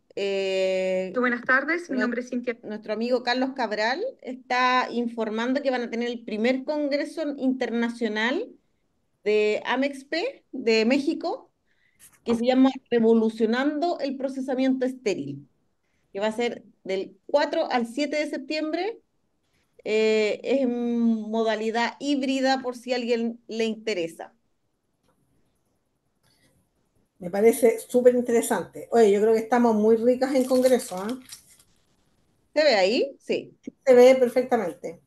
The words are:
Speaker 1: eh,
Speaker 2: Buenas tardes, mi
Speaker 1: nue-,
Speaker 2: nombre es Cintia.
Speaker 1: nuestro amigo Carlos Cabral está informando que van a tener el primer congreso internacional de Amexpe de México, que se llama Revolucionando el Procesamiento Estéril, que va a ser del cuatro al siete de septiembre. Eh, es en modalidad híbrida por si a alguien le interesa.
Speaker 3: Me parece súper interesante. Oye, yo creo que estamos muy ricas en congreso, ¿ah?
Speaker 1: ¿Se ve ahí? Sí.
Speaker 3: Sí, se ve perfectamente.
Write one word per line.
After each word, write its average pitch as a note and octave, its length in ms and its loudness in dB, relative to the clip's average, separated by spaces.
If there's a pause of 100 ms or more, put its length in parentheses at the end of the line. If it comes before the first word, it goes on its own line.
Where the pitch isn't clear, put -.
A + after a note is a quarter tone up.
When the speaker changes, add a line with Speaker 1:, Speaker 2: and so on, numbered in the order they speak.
(160)
Speaker 1:
eh, F#3+ 1000 -2
Speaker 2:
Buenas A#3+ 280 -2
tardes, D4 440 -2
mi C4 80 -6
Speaker 1:
nue-, G#3+ 40 -2
Speaker 2:
nombre A#3 200 -4
es B3 80 -14
Cintia. A#3+ 340 -6
Speaker 1:
nuestro G#3+ 300 -10
amigo A#3+ 300 -4
Carlos B3+ 340 -2
Cabral A3+ 480 -2 (160)
está B3+ 680 -2
informando A#3 720 -4
que C4+ 80 -2
van B3 100 -2
a A#3+ 80 -6
tener A#3 200 -4
el A#3+ 180 -8
primer A#3+ 380 -2
congreso D4+ 580 -4 (160)
internacional A#3 1120 -2 (760)
de G#3+ 400 0
Amexpe C#4+ 880 -4
de A3 320 2
México, D#4 640 -2 (760)
que A#3 100 0
se A3+ 120 -2
llama C4 240 6 (200)
Revolucionando A#3 1080 2
el C4+ 160 -4
Procesamiento C4 720 -2
Estéril, C#3+ 640 -6 (640)
que G3 80 -8
va G#3+ 80 0
a A3 40 -2
ser A#3+ 320 -4 (200)
del F#3+ 420 -6
cuatro D#4 440 0
al A#3 160 0
siete C#4+ 300 -4
de D4+ 120 -2
septiembre. D#4 720 -6 (840)
Eh, A3 600 0
es C4+ 160 0
en A#3+ 400 -2
modalidad A3 1000 0
híbrida C4+ 640 0
por B3 140 -8
si B3 160 -8
a B3 40 0
alguien A#3 520 -2
le A3+ 160 -4
interesa. A3 680 -6 (2750)
Speaker 3:
Me F3+ 120 -10
parece A3+ 500 4
súper B3 340 4
interesante. A#3 800 -2
Oye, A3+ 180 6
yo G3+ 100 4
creo A3 120 4
que A3+ 80 2
estamos A#3+ 340 2
muy G#3+ 220 4
ricas B3+ 380 2
en B3+ 100 2
congreso, B3+ 520 2
¿ah? A3 220 -8 (1400)
Speaker 1:
¿Se D4 80 2
ve C#4 120 6
ahí? A3+ 440 2
Sí. - 440 -6
Speaker 3:
Sí, - 100 -16 (120)
se C4 100 8
ve B3 200 10
perfectamente. B3 920 0